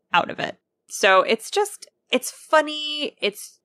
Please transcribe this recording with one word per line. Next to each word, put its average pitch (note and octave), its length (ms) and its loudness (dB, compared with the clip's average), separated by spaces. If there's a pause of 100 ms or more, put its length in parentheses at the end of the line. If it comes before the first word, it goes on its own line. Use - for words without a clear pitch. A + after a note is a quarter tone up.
(120)
out - 180 2
of - 100 -10
it. - 160 -8 (320)
So F#3+ 340 4
it's - 280 -2
just, - 360 -4 (240)
it's B3 200 -2
funny, D4+ 880 -2
it's - 440 -8